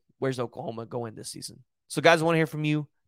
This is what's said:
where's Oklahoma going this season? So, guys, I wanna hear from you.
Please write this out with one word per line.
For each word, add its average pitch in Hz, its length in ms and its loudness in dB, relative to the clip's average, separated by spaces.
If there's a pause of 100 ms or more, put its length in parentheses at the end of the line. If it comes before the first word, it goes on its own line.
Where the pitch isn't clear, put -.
(200)
where's 131 200 -2
Oklahoma 117 460 -8
going 117 300 -8
this - 160 -14
season? - 320 -16 (260)
So, - 120 -4
guys, 165 200 8
I 160 40 2
wanna 165 120 4
hear 160 100 2
from 151 160 -6
you. 151 240 0 (200)